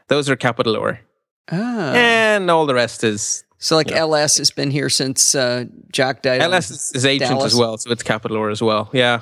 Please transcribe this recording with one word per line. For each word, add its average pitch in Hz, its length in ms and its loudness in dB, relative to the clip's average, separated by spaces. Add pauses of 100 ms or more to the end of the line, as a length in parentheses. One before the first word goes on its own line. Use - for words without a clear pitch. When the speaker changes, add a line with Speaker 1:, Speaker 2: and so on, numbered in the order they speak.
Speaker 1:
those 143 200 2
are 165 60 2
capital 120 420 0
R. 104 220 -4 (500)
Speaker 2:
Ah. 202 440 -4
Speaker 1:
And 220 580 2
all 160 140 4
the 143 80 0
rest 120 320 0
is 104 400 -4 (120)
Speaker 2:
So, - 200 0
like, 156 120 2
Speaker 1:
you - 60 -2
know. 160 60 0
Speaker 2:
L 156 140 0
S 147 220 2
has 151 140 -2
been 139 180 -4
here 139 200 -2
since, - 440 0
uh, 123 300 -2 (300)
Jock 135 300 0
died 127 180 2
Speaker 1:
L 170 120 2
S 180 180 0
Speaker 2:
on 131 40 -14
Speaker 1:
is, - 180 -8
is 131 120 0
ancient 135 260 2
Speaker 2:
Dallas. 135 220 0
Speaker 1:
as 123 60 4
well, 113 180 0
so - 140 -8
it's 117 120 -4
capital 110 340 -4
R 107 120 -2
as 107 120 -4
well. 107 300 0
Yeah, 120 300 2